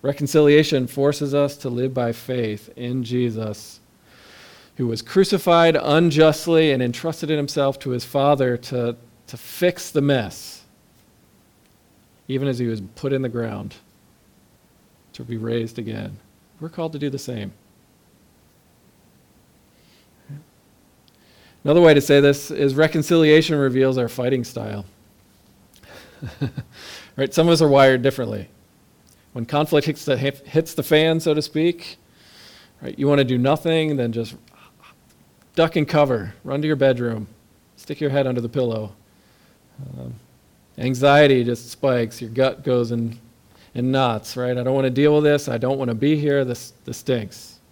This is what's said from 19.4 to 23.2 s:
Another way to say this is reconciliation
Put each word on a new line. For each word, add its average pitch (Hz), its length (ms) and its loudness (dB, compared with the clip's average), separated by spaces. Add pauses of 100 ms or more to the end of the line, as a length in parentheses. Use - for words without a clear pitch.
Another 151 160 6
way 160 120 10
to 143 80 6
say 143 180 4
this 143 320 2
is 139 240 0
reconciliation 156 840 4